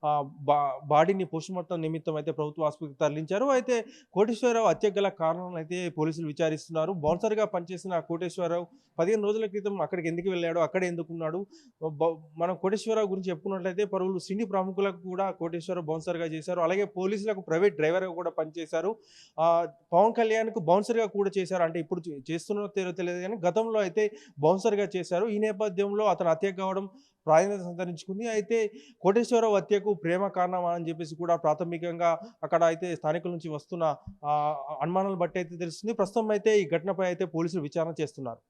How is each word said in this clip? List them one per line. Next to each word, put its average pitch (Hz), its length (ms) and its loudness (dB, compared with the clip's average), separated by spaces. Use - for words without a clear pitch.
ఆ, 147 260 0
బా-, 143 460 0
బాడీని 170 380 4
పోస్ట్మార్టం 170 560 -6
నిమిత్తం 160 360 -4
అయితే 151 160 -4
ప్రభుత్వ 151 320 -4
ఆసుపత్రికి 147 360 -4
తరలించారు. 190 580 2
అయితే 240 260 0
కోటేశ్వరరావు 226 540 2
హత్యకు 202 320 2
గల 202 100 2
కారణాలను 180 480 -2
అయితే 175 320 -4
పోలీసులు 160 380 -2
విచారిస్తున్నారు. 156 680 -2
బౌన్సర్గా 190 520 0
పనిచేసిన 180 540 -4
కోటేశ్వరరావు 170 680 -4
పదిహేను 208 240 2
రోజుల 214 240 0
క్రితం 202 340 -4
అక్కడికి 165 280 -2
ఎందుకు 170 220 -2
వెళ్ళాడు, 170 300 0
అక్కడ 175 240 2
ఎందుకున్నాడు? 170 600 -4
బ-, 160 320 0
మనం 175 160 2
కోటేశ్వరరావు 208 540 0
గురించి 185 220 -4
చెప్పుకున్నట్లయితే 190 540 -2
పలువురు 185 340 -2
సినీ 190 260 -2
ప్రముఖులకు 190 520 0
కూడా 180 340 -2
కోటేశ్వరరావు 170 560 -4
బౌన్సర్గా 165 400 -2
చేశారు. 160 340 -4
అలాగే 185 240 4
పోలీసులకు 196 560 -2
ప్రైవేట్ 175 360 2
డ్రైవర్గా 175 340 2
కూడా 170 200 -4
పనిచేశారు. 165 680 -2
ఆ, 170 260 4
పవన్ 202 220 6
కళ్యాణ్కు 220 460 0
బౌన్సర్గా 208 460 4
కూడా 202 320 0
చేశారు. 185 240 0
అంటే 165 180 0
ఇప్పుడు 165 280 -4
చే-, 143 220 -10
చేస్తున్నారో 202 380 -4
తెలీదో 185 240 -2
తెలియదు 175 280 -4
కానీ 190 160 -6
గతంలో 214 440 2
అయితే 208 320 2
బౌన్సర్గా 190 580 4
చేశారు. 180 300 0
ఈ 208 120 -2
నేపథ్యంలో 208 680 0
అతను 180 260 2
హత్య 190 220 0
కావడం 190 360 -4
ప్రాధాన్యత 185 340 4
సంతరించుకుంది. 180 680 -6
అయితే 220 440 0
కోటేశ్వరరావు 226 560 4
హత్యకు 202 380 2
ప్రేమ 175 320 0
కారణమా 180 460 0
అని 175 160 -4
చెప్పేసి 160 280 -8
కూడా 170 200 2
ప్రాథమికంగా 170 840 0
అక్కడ 165 220 2
అయితే 165 320 0
స్థానికుల 165 340 -2
నుంచి 170 180 -8
వస్తున్న, 156 480 -2
ఆ, 147 320 0
అనుమానాలు 185 340 0
బట్టి 175 220 -2
అయితే 175 180 -8
తెలుస్తుంది. 175 380 -6
ప్రస్తుతం 214 360 -2
అయితే 214 300 4
ఈ 175 80 0
ఘటనపై 175 380 0
అయితే 180 180 -2
పోలీసులు 165 380 -2
విచారణ 160 380 -2
చేస్తున్నారు. 135 380 -6